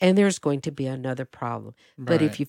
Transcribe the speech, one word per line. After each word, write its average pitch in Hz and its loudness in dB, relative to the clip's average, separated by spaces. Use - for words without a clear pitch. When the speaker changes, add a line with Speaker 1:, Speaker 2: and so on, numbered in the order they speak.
Speaker 1:
and 185 6
there's 202 4
going 143 0
to 156 -6
be 139 -4
another 131 -4
problem. 117 -10
But 156 2
if 151 0
Speaker 2:
Right. - -12
Speaker 1:
you 147 -2